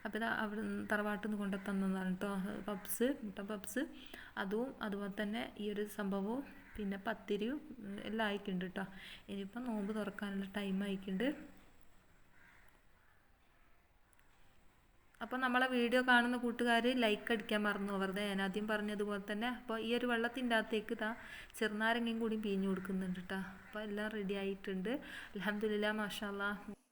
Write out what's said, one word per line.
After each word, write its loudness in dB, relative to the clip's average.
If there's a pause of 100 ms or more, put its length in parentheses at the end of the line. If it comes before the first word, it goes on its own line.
അപ്പോൾ -4
ഇതാ 0 (140)
അവിടെ -2
നിന്ന് -2
തറവാട്ടിൽ 0
നിന്ന് -2
കൊണ്ടു 0 (100)
തന്നതാണ് 2
കേട്ടോ -2 (360)
പപ്സ്, 0 (160)
മുട്ട -8 (120)
പപ്സ്. -4 (600)
അതും 0 (180)
അതുപോലെ -4
തന്നെ -2 (200)
ഈ -2
ഒരു -2 (140)
സംഭവവും 0 (340)
പിന്നെ -2
പത്തിരിയും, -2 (240)
ഉം, -8 (120)
എല്ലാം 0
ആയിട്ടുണ്ട് -2
കേട്ടോ. -4 (460)
ഇനിയിപ്പം -6
നോമ്പ് -2
തുറക്കാനുള്ള -4 (100)
ടൈം 0
ആയിട്ടുണ്ട്. 0 (4000)
അപ്പോൾ -2
നമ്മളെ 6 (100)
വീഡിയോ 6
കാണുന്ന 8
കൂട്ടുകാർ 4 (180)
ലൈക്ക് 2
അടിക്കാൻ 2
മറന്നു 2
പോകരുത്, 2 (100)
ഞാൻ 2
ആദ്യം 0
പറഞ്ഞതുപോലെ 0
തന്നെ. 0 (120)
അപ്പോൾ -4 (100)
ഈ -2
ഒരു 2
വെള്ളത്തിൻ്റെ 2
അകത്തേക്ക് 0
ഇതാ -2 (480)
ചെറുനാരങ്ങയും 2
കൂടി 2
പിഴിഞ്ഞ് 2
കൊടുക്കുന്നുണ്ട് -2
കേട്ടോ. -4 (280)
അപ്പോൾ -8
എല്ലാം -2
റെഡി -2
ആയിട്ടുണ്ട്. -2 (420)
അൽഹംദുലില്ലാ, 2
മാഷാ -4
അല്ലാ. 0 (420)